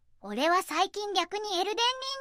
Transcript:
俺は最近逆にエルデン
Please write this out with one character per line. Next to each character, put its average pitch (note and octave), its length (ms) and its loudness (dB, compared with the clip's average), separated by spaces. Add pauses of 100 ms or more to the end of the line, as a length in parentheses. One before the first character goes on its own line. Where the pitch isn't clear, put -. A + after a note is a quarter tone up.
(220)
俺 G#3+ 260 0
は F4+ 140 4
最 F4+ 280 0
近 G#4 220 -4
逆 F4 220 0
に G#4 260 -2
エ F#4+ 40 2
ル - 20 2
デ G#4 60 0
ン - 40 -2 (440)